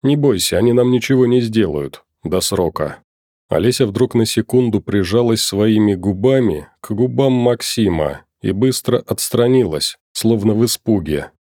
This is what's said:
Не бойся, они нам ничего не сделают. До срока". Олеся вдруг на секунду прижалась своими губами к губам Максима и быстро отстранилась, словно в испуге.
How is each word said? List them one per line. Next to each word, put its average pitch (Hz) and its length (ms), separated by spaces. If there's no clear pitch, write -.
Не 143 140
бойся, 117 420
они 120 140
нам 123 180
ничего 127 360
не 123 140
сделают. 95 640
До 87 160
срока". 82 580
Олеся 117 380
вдруг 110 280
на 113 120
секунду 113 540
прижалась 107 640
своими 107 520
губами 98 760
к - 100
губам 127 440
Максима 104 880
и 101 120
быстро 127 460
отстранилась, 117 960
словно 110 420
в 113 100
испуге. 78 680